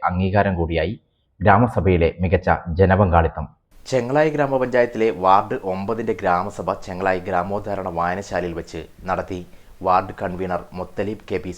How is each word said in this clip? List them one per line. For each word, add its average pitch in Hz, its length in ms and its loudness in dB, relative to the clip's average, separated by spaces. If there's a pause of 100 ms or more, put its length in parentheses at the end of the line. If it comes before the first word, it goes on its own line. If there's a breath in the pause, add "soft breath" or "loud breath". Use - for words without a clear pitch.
അംഗീകാരം 95 500 0
കൂടിയായി 82 360 -2 (480)
ഗ്രാമസഭയിലെ 95 680 4 (140)
മികച്ച 85 260 2 (300)
ജനപങ്കാളിത്തം. 87 680 4 (440)
ചെങ്ങളായി 131 460 2
ഗ്രാമപഞ്ചായത്തിലെ 123 720 2 (160)
വാർഡ് 104 340 4 (140)
ഒമ്പതിന്റെ 110 480 -4
ഗ്രാമസഭ 92 540 -2 (120)
ചെങ്ങളായി 92 420 -2
ഗ്രാമോദ്ധാരണ 95 600 -4 (100)
വായനശാലയിൽ 90 640 -4
വെച്ച് 80 220 -12 (260)
നടത്തി. 90 320 -6 (480 soft breath)
വാർഡ് 92 340 0
കൺവീനർ 90 380 -6 (180)
മുത്തലീബ് 98 540 -8
കെ 90 120 -2
പി 180 140 -8